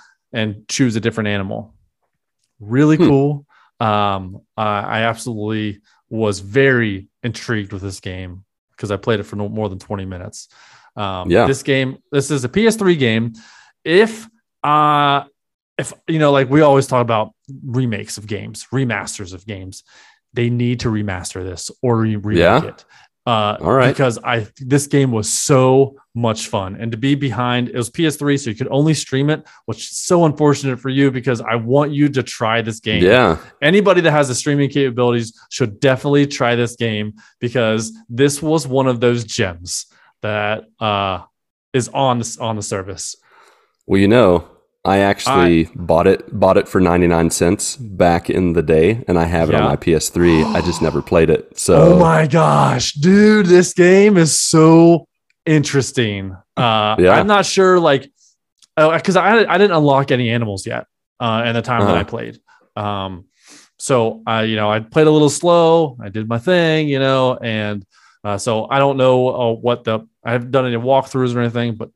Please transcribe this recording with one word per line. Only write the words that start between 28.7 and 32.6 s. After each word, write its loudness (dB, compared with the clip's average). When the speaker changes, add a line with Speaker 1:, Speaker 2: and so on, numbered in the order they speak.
Speaker 1:
only 0
stream -4
it, -6
which -8
is -12
so 2
unfortunate 0
for -8
you 2
because -4
I -4
want 0
you 0
to -2
try -2